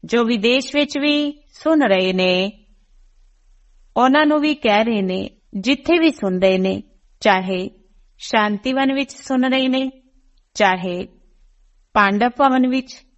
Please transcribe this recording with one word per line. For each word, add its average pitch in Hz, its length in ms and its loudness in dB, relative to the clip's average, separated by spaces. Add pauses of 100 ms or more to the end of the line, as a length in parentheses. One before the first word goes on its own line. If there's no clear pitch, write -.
ਜੋ 233 200 0
ਵਿਦੇਸ਼ 240 520 0
ਵਿੱਚ 294 220 -2
ਵੀ 294 440 -2 (100)
ਸੁਣ 311 300 0
ਰਹੇ 190 300 2
ਨੇ, 185 400 0 (1400)
ਉਹਨਾਂ 262 300 4
ਨੂੰ 302 140 2
ਵੀ 302 140 0
ਕਹਿ 220 300 0
ਰਹੇ 220 180 -2
ਨੇ, 185 280 -6 (240)
ਜਿੱਥੇ 269 440 0
ਵੀ 320 120 4
ਸੁਣ 185 300 -4
ਰਹੇ 190 180 2
ਨੇ, 190 240 -2 (380)
ਚਾਹੇ 185 500 0 (480)
ਸ਼ਾਂਤੀਵਨ 247 760 -2
ਵਿੱਚ 269 180 -4
ਸੁਣ 262 340 -4
ਰਹੇ 262 240 0
ਨੇ, 262 220 -2 (640)
ਚਾਹੇ 185 540 -2 (840)
ਪਾਂਡਵ 208 360 2
ਭਵਨ 254 400 2
ਵਿੱਚ 254 360 -6 (140)